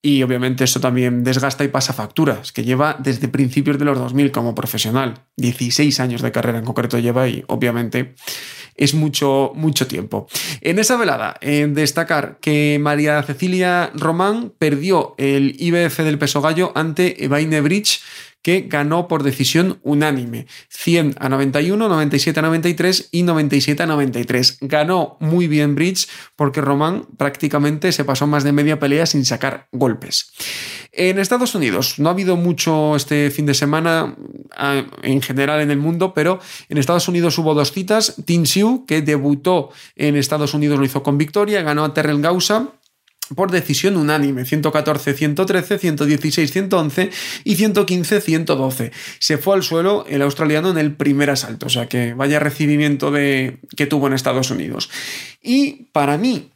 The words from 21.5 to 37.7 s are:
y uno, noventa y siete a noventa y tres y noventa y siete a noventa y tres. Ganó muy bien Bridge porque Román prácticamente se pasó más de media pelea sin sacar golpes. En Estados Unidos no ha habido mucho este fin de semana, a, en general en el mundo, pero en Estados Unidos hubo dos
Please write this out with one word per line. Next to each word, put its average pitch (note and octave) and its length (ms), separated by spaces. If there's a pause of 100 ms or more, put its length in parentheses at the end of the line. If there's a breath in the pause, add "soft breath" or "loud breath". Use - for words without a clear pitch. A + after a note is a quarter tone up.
y E3+ 120
uno, G#3+ 160
noventa D#3 260
y C#3 60
siete D#3+ 180
a D#3 60
noventa D#3+ 240
y F3 60
tres F3 360
y F3 140
noventa D#3 320
y C#3 40
siete D3 220
a E3+ 40
noventa C#3 340
y A#2 40
tres. B2 360
Ganó D3+ 580
muy E3 300
bien D3 260
Bridge F3 340 (280 loud breath)
porque D3 240
Román D3 440 (140)
prácticamente D3 720
se D3+ 140
pasó C#3+ 240
más D3 160
de C#3+ 80
media D3 260
pelea D3 280
sin C#3+ 180
sacar B2+ 480
golpes. - 600 (600 loud breath)
En F#3 260
Estados A#3+ 380
Unidos B2 420
no D3 100
ha F3 40
habido F#3 240
mucho D#3 580
este D3 380
fin D3+ 120
de C#3+ 100
semana, D#3+ 600 (420)
a, C#3 280 (180)
en C3+ 180
general C#3 400
en D3 120
el C#3+ 60
mundo, E3+ 360
pero E3+ 240 (300 loud breath)
en D3+ 100
Estados E3+ 300
Unidos E3+ 300
hubo D#3 160
dos D3 180